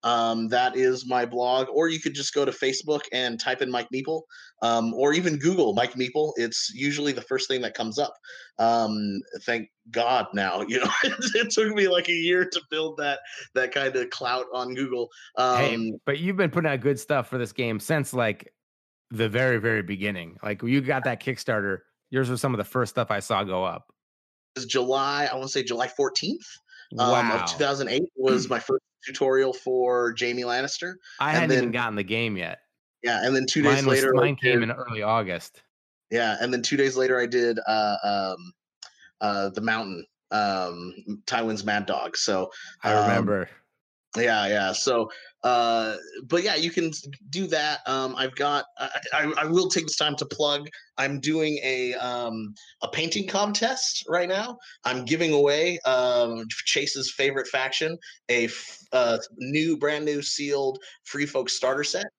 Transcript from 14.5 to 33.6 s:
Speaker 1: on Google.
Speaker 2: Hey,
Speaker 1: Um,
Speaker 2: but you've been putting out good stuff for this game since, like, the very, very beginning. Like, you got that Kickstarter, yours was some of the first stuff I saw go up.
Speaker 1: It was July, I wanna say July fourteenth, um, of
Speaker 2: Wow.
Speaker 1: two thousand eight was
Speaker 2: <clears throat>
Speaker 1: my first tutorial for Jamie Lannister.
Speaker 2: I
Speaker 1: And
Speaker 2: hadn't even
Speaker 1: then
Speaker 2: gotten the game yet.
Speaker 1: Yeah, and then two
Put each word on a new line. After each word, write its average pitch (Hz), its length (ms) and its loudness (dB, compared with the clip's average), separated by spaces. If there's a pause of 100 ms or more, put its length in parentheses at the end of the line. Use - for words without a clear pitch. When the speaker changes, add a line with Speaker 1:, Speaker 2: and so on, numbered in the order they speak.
Speaker 1:
on 127 200 -4
Google. 123 340 -4 (280)
Speaker 2:
Hey, 127 380 4
Speaker 1:
Um, 113 200 -4 (120)
Speaker 2:
but 143 140 -2
you've 185 160 0
been 180 140 2
putting 165 200 0
out 135 100 0
good 139 200 0
stuff 135 280 0
for 131 80 -6
this 120 160 -4
game 113 280 -2
since, 151 340 -2
like, 117 380 -2 (580)
the 113 180 0
very, 123 300 2
very 110 240 0
beginning. 92 640 -6
Like, 104 180 -4
you 127 180 2
got 131 240 -2
that 123 160 -2
Kickstarter, 107 580 -2 (320)
yours 127 200 0
was 123 100 -2
some 131 140 0
of 110 40 -2
the 101 60 -2
first 123 260 -4
stuff 117 200 -2
I 104 80 0
saw 101 240 0
go 92 220 -2
up. 82 280 -8 (640)
Speaker 1:
It 131 60 -8
was 127 60 -10
July, 135 640 0
I 127 40 -4
wanna 131 140 -6
say 135 160 -2
July 117 240 -2
fourteenth, 156 580 -2 (520)
um, - 20 2
of 123 120 4
Speaker 2:
Wow. 113 340 2
Speaker 1:
two 85 120 -4
thousand 139 300 0
eight 135 160 0 (120)
was 131 320 2
Speaker 2:
<clears throat> - 0 -
Speaker 1:
my 117 120 0
first 131 220 0 (240)
tutorial 135 460 2
for 123 600 2
Jamie 120 300 -2
Lannister. 135 520 -4 (260)
Speaker 2:
I 139 100 0
Speaker 1:
And 160 120 2
Speaker 2:
hadn't 151 100 2
even 127 140 4
Speaker 1:
then 113 60 -2
Speaker 2:
gotten 120 220 -2
the 104 80 -2
game 110 340 -2
yet. 87 220 -6 (460)
Speaker 1:
Yeah, 120 200 2
and 131 120 4
then 131 100 2
two 147 160 0